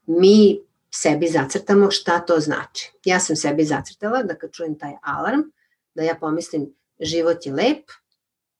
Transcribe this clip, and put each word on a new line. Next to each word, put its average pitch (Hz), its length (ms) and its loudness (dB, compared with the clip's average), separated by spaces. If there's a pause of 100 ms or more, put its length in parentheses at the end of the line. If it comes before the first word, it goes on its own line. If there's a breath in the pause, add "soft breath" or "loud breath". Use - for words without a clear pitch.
mi 190 520 6 (320)
sebi 156 360 0
zacrtamo 196 640 2
šta 175 280 -2
to 175 200 0
znači. - 520 -6 (120)
Ja 185 160 2
sam - 160 -2
sebi 151 300 0
zacrtala 208 580 -4
da 170 120 -6
kad - 160 -16
čujem 156 280 -10
taj 143 140 -12 (100)
alarm, 160 380 -4 (540)
da 160 80 -4
ja 165 120 -2
pomislim, 160 500 -6 (360)
„Život 165 440 -2
je 135 80 -8
lep”, 240 360 -4 (720)